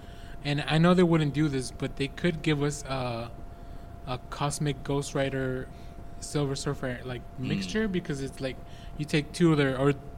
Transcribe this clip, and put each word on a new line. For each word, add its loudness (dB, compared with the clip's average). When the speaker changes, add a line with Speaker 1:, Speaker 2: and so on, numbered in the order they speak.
Speaker 1:
and 0
I 4
know 8
they 6
wouldn't 6
do 4
this, -2
but -4
they 0
could -2
give 4
us 0
a, -4
a -4
cosmic 0
Ghost -2
Rider, 0
Silver 0
Surfer, -4
like, -6
Speaker 2:
Mm. -2
Speaker 1:
mixture, 0
because -2
it's -8
like -4
you -2
take 0
two 6
of 6
their, 6
or 6